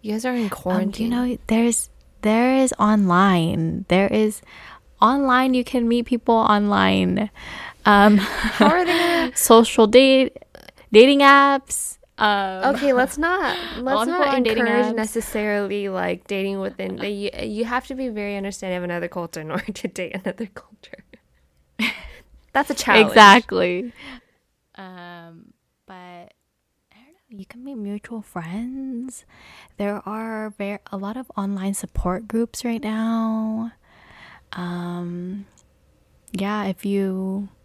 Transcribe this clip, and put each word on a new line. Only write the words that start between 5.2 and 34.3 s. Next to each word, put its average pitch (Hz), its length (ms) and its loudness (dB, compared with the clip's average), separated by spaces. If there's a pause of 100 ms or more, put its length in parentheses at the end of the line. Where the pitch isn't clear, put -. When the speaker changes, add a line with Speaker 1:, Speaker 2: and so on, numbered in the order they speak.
Speaker 2:
You 254 100 0
can 240 240 -2
meet 240 180 0
people 233 280 0
online. 202 960 2 (560)
Um, 208 320 8
Speaker 1:
How 208 500 0
are 349 160 2
they 339 140 -2
gonna 339 340 0
Speaker 2:
<laughs> - 40 -6
social 226 500 6
date, 262 500 4 (560)
dating 269 280 10
apps. 277 760 4 (240)
Um, 202 560 0
Speaker 1:
Okay, 277 160 0
let's 254 260 0
not, 339 380 -2 (120)
Speaker 2:
<laughs> - 100 -12
Speaker 1:
let's 262 240 -2
Speaker 2:
on - 60 -2
Speaker 1:
not 330 180 0
Speaker 2:
foreign 269 160 0
dating 226 240 0
Speaker 1:
encourage 240 200 0
Speaker 2:
apps. 226 80 -4
Speaker 1:
necessarily, 208 960 -4
like, 180 380 -6
dating 196 340 -6
within, 190 380 -10
you, 202 320 -8 (120)
you 214 220 -6
have 247 220 -8
to 269 80 -12
be 262 160 -8
very 202 260 -8
understanding 196 420 -8
of 180 60 -8
another 175 240 -8
culture 170 320 -12
in 156 100 -12
order - 220 -8
to - 160 -10
date 175 260 -10
another 185 320 -8
culture. - 560 -20 (760)
Speaker 2:
<laughs> - 760 -12
Speaker 1:
That's 277 180 -2
a 285 40 -2
challenge. 214 340 4
Speaker 2:
Exactly. 202 840 6 (840)
Um, 175 800 -18 (320)
but 190 80 -20
I 180 340 -20 (680)
don't 262 200 -20
know, 240 240 -20
you 190 80 -16
can 247 180 -20
meet 277 120 -14
mutual 208 460 -10
friends. 247 1000 -10 (540)
There 202 280 -6
are 214 520 -10
ver-, 202 220 -8 (120)
a 202 60 -10
lot 202 180 -10
of 262 220 -14
online 196 360 -4
support 196 540 -6
groups 226 380 -4
right 226 160 -4
now. 220 880 -4 (800)